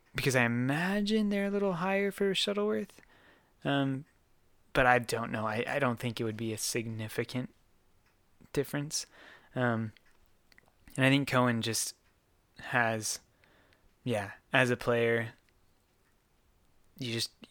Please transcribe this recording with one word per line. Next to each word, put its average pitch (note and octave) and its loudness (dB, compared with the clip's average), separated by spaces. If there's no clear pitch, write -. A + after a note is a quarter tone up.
because C3 0
I B2 6
imagine F#3 0
they're G3+ 0
a G3+ -2
little G3 0
higher G3 0
for G3 0
Shuttleworth, G#3 -2
um, C#3 0
but C3+ 4
I B2 6
don't A2+ -4
know. A2 -2
I, G#2+ -2
I B2+ -2
don't B2 0
think A#2+ -4
it A#2+ -2
would A2 -4
be A2+ -4
a G#2 -6
significant A2+ -4
difference. C#3+ -4
Um, A2+ 0
and C3 2
I - 6
think C#3 2
Cohen B2 2
just - -2
has, A2+ 0
yeah, G#2 -2
as B2+ 6
a B2 2
player, A#2 0
you A#2+ -4
just, A2+ -4